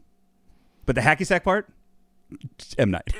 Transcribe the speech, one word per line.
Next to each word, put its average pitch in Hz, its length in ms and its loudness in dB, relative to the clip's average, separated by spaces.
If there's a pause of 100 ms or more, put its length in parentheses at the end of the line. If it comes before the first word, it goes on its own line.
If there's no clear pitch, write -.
(880)
But 131 80 0
the 120 80 -2
hacky 156 240 2
sack 180 180 0
part? 202 240 0 (1120)
M. 117 120 4
Night. - 300 -2